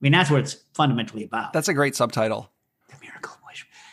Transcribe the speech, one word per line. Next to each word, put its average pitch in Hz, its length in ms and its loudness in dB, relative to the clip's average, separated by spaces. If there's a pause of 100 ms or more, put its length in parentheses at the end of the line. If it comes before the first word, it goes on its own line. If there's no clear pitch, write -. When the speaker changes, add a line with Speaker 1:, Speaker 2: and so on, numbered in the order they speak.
Speaker 1:
mean, 143 100 6
that's 170 180 4
what 143 100 4
it's 143 160 -4 (180)
fundamentally 117 500 0
about. 113 300 -6
Speaker 2:
That's 160 140 -2
a 185 40 2
great 139 240 0
subtitle. 110 540 -2 (400)
Speaker 1:
The - 100 -20
Miracle - 320 -16
of - 100 -20
Moisture. - 240 -20 (260)